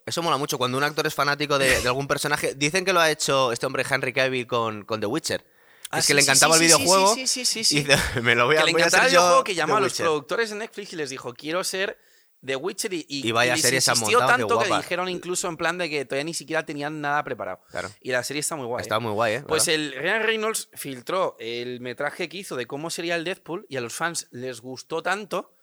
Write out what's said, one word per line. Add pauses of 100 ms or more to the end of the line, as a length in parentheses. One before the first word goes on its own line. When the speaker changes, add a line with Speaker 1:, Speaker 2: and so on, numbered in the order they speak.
Speaker 1:
Eso
mola
mucho,
cuando
un
actor
es
fanático
de,
de
algún
personaje.
Dicen
que
lo
ha
hecho
este
hombre
Henry
Cavill
con,
con
The
Witcher. (440)
Speaker 2:
Ah,
Speaker 1:
Es
Speaker 2:
sí,
Speaker 1:
que
le
Speaker 2:
sí,
Speaker 1:
encantaba
Speaker 2:
sí,
Speaker 1:
el
Speaker 2:
sí,
Speaker 1:
videojuego
Speaker 2:
sí,
sí,
sí,
sí.
Speaker 1:
y
dice,
<laughs>
"Me
lo
voy
a,
Speaker 2:
Que
le
Speaker 1:
voy
a
Speaker 2:
encantaba
Speaker 1:
ser
Speaker 2:
el
videojuego,
Speaker 1:
yo
Speaker 2:
que
llamó
Speaker 1:
The
Speaker 2:
a
los
Speaker 1:
Witcher".
Speaker 2:
productores
de
Netflix
y
les
dijo,
"Quiero
ser (480)
The
Witcher",
y,
y,
Speaker 1:
Y
vaya
Speaker 2:
y
les
Speaker 1:
serie
se
ha
Speaker 2:
insistió
Speaker 1:
montado,
qué
Speaker 2:
tanto
que
Speaker 1:
guapa.
Speaker 2:
dijeron
incluso
en
plan
de
que
todavía
ni
siquiera
tenían
nada
preparado. (100)
Speaker 1:
Claro. (120)
Speaker 2:
Y
la
serie
está
muy
guay,
Speaker 1:
Está
Speaker 2:
¿eh?
Speaker 1:
muy
guay,
¿eh?
Speaker 2:
Pues
Speaker 1:
¿Verdad?
Speaker 2:
el
Ryan
Reynolds
filtró
el
metraje
que
hizo
de
cómo
sería
el
Deadpool
y
a
los
fans
les
gustó
tanto